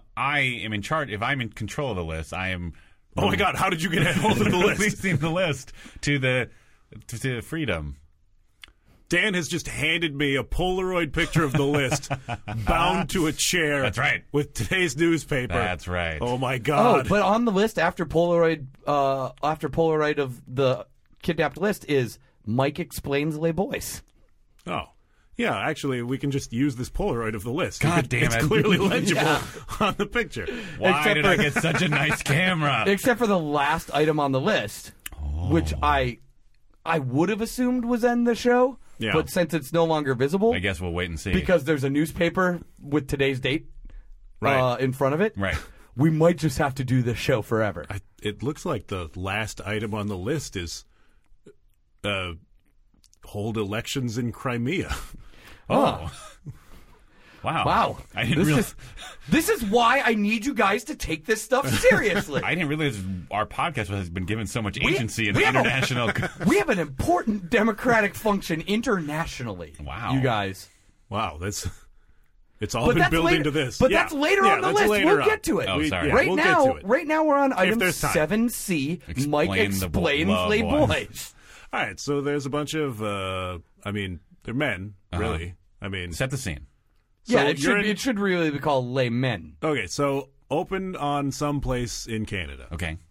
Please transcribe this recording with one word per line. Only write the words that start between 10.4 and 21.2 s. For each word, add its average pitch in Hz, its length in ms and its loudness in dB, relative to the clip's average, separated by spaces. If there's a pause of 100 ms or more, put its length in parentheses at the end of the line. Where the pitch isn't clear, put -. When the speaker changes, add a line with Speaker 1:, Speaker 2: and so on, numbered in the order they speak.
Speaker 2:
Polaroid 185 680 -2
picture 165 320 2
of 135 80 -2
the 143 140 2
list 143 440 0 (280)
Speaker 1:
<laughs> - 280 -6
Speaker 2:
bound 175 440 2
to 160 160 0
a 156 60 0
chair 147 500 0
Speaker 1:
That's 113 160 -2
right. 127 340 -2
Speaker 2:
with 147 220 -2
today's 165 420 0
newspaper. 147 560 0
Speaker 1:
That's 90 340 -2
right. 85 360 -2
Speaker 2:
Oh 123 160 -2
my 131 180 -2
God. 147 480 4
Speaker 3:
Oh, - 60 -6
but 202 100 4
on 208 240 2
the 226 80 2
list 196 260 2
after 170 280 0
Polaroid, 165 640 2 (180)
uh, 135 460 0 (100)
after 156 260 -2
Polaroid 151 480 2
of 131 300 -4
the 131 400 0 (340)